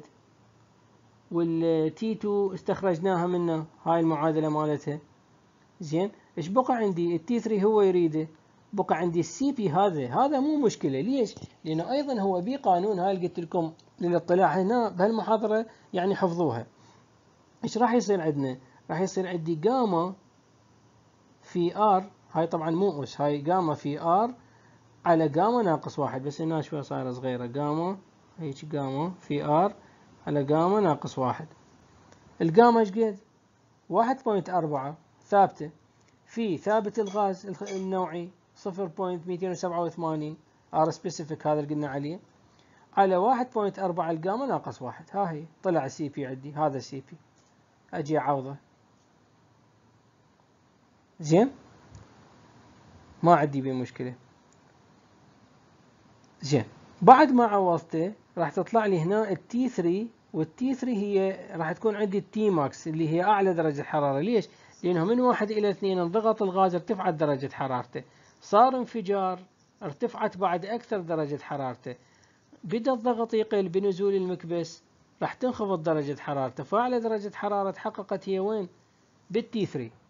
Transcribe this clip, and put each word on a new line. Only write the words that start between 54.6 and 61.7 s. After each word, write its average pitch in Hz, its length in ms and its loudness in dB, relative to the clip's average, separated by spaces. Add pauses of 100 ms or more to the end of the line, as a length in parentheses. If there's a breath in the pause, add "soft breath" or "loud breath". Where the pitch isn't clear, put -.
زين، 135 240 0 (360)
بعد 254 300 10
ما 240 140 6
عوضته 185 680 0 (240)
راح 175 120 0
تطلع 214 360 0
لي 196 140 2
هنا 202 320 0
ال - 160 -6
تي 247 220 0
ثري، 196 400 0 (240)
وال 156 220 -4
تي 262 180 -2
ثري 254 240 -2
هي 190 580 0
راح 160 160 -2